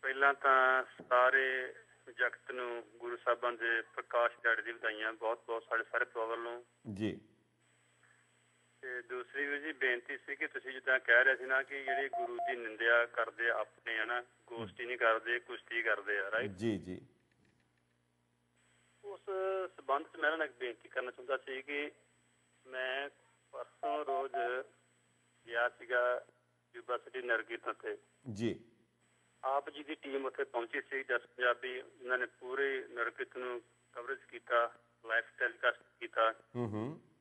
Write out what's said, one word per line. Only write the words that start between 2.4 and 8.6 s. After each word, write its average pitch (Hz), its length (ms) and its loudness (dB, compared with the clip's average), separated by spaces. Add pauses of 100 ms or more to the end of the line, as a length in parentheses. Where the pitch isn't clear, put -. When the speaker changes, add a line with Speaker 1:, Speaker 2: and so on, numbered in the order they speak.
Speaker 1:
ਨੂੰ 123 320 -4 (140)
ਗੁਰੂ 120 200 -6
ਸਾਹਿਬਾਂ 120 360 0
ਦੇ 117 300 0
ਪ੍ਰਕਾਸ਼ 120 500 0 (100)
ਦਿਹਾੜੇ 113 200 2
ਦੀ 113 100 -6
ਵਧਾਈਆਂ 110 400 -4
ਬਹੁਤ 113 340 -2
ਬਹੁਤ 117 160 -4
ਸਾਡੇ 113 220 -2
ਸਾਰੇ 120 200 -2
ਪਰਿਵਾਰ 113 240 -4
ਵੱਲੋਂ। 117 340 -4 (320)
Speaker 2:
ਜੀ। 98 260 -2 (1600)